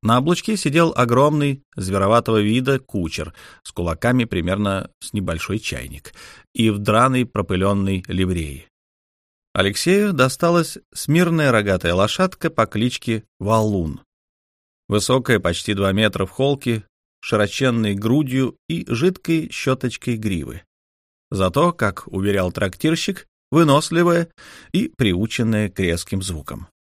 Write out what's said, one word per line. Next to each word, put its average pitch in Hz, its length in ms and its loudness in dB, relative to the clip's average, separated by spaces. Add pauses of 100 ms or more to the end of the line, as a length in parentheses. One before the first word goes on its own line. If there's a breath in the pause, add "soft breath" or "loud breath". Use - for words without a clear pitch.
На 113 160 2
облучке 175 380 0
сидел 165 400 2
огромный, 139 680 2 (120)
звероватого 101 680 2
вида 127 380 2
кучер 85 540 -6 (300 loud breath)
с - 80 -18
кулаками 113 520 0
примерно 98 680 -2 (100)
с - 120 -16
небольшой 92 480 -4
чайник - 540 -12 (400 loud breath)
и 113 160 2
в 104 80 0
драной 117 480 2
пропылённой 98 840 -2
ливреи. 90 600 -4 (840)
Алексею 180 600 0
досталась 165 640 0 (160)
смирная 165 580 2
рогатая 98 420 2
лошадка 151 560 0
по - 160 0
кличке 113 580 -4 (160)
Валун. 101 640 0 (840)
Высокая, 120 520 2
почти 87 340 -2
два 98 180 2
метра 98 340 0
в 95 40 -12
холке, 131 560 -2 (340)
широченной 110 720 0
грудью 127 640 0 (140)
и 170 180 -4
жидкой 165 640 -2
щёточкой 127 640 -4
гривы. 90 460 -4 (680)
Зато, 98 440 2
как - 340 -4
уверял 95 440 0
трактирщик, 156 760 -4 (240)
выносливая 170 800 4 (420 loud breath)
и 180 160 0
приученная 107 840 0
к - 100 -16
резким 92 420 -2
звукам. 82 480 -10 (120)